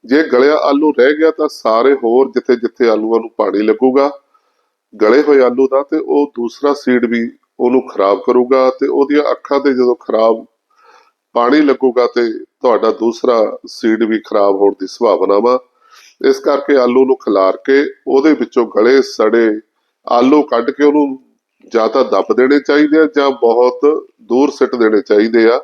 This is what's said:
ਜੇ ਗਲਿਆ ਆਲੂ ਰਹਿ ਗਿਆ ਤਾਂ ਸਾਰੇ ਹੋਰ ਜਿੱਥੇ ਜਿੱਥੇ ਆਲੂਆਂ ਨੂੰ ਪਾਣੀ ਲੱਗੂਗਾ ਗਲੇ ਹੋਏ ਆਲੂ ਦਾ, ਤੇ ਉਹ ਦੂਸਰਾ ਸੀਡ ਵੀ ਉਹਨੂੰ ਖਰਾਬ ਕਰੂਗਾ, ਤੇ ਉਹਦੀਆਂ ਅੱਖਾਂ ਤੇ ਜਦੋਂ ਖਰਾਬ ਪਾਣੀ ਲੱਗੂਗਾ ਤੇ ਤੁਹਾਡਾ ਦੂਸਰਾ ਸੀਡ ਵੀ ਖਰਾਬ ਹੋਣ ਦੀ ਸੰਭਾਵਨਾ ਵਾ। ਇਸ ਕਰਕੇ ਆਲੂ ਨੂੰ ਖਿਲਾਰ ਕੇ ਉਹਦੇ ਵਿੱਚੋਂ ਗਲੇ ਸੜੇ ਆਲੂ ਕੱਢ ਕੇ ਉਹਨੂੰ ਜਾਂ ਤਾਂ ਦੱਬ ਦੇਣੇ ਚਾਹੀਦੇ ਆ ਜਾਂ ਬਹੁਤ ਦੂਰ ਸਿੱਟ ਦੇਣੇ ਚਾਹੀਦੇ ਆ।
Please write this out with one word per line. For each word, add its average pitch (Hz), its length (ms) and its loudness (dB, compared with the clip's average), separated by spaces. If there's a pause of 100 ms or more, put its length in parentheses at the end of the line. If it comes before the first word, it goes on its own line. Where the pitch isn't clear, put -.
ਜੇ 139 180 0
ਗਲਿਆ 139 360 2
ਆਲੂ 147 340 0
ਰਹਿ 143 260 2
ਗਿਆ 160 120 2
ਤਾਂ 151 180 -6
ਸਾਰੇ 117 460 0
ਹੋਰ 123 360 0
ਜਿੱਥੇ 123 260 -2
ਜਿੱਥੇ 117 320 -2
ਆਲੂਆਂ 110 320 0
ਨੂੰ 113 160 -14
ਪਾਣੀ 101 260 -2
ਲੱਗੂਗਾ 131 480 0 (840)
ਗਲੇ 110 280 2
ਹੋਏ 143 180 2
ਆਲੂ 123 280 0
ਦਾ, 139 140 -2
ਤੇ 156 160 -6
ਉਹ 147 380 -2
ਦੂਸਰਾ 120 380 -4
ਸੀਡ 123 320 -2
ਵੀ 117 240 -4 (300)
ਉਹਨੂੰ 127 280 0
ਖਰਾਬ 98 380 -2
ਕਰੂਗਾ, 127 440 2
ਤੇ 139 160 -6
ਉਹਦੀਆਂ 147 360 0 (100)
ਅੱਖਾਂ - 280 -4
ਤੇ 139 120 0
ਜਦੋਂ 123 240 0
ਖਰਾਬ 113 480 -2 (880)
ਪਾਣੀ 123 260 2
ਲੱਗੂਗਾ 123 460 0
ਤੇ 120 160 -2 (380)
ਤੁਹਾਡਾ 113 300 0
ਦੂਸਰਾ 113 760 -2
ਸੀਡ 110 360 -2
ਵੀ 110 180 -2
ਖਰਾਬ 101 360 0
ਹੋਣ 101 240 2
ਦੀ 95 60 -8
ਸੰਭਾਵਨਾ 101 520 0
ਵਾ। 123 200 0 (680)
ਇਸ 135 120 0
ਕਰਕੇ 143 360 -2
ਆਲੂ 123 300 2
ਨੂੰ 131 100 0
ਖਿਲਾਰ 95 400 0 (100)
ਕੇ 139 160 2 (240)
ਉਹਦੇ 139 260 2
ਵਿੱਚੋਂ 123 340 -2
ਗਲੇ 120 360 2
ਸੜੇ 113 460 0 (580)
ਆਲੂ 131 360 2
ਕੱਢ 120 280 -4
ਕੇ 143 140 -2
ਉਹਨੂੰ 147 220 2 (680)
ਜਾਂ 113 160 0
ਤਾਂ 131 160 0
ਦੱਬ 104 320 -2
ਦੇਣੇ 131 240 2
ਚਾਹੀਦੇ 151 400 0
ਆ 160 40 4 (120)
ਜਾਂ 139 140 0 (100)
ਬਹੁਤ 123 400 0 (420)
ਦੂਰ 123 280 0
ਸਿੱਟ 131 240 -4
ਦੇਣੇ 110 280 0
ਚਾਹੀਦੇ 113 480 2
ਆ। 127 140 0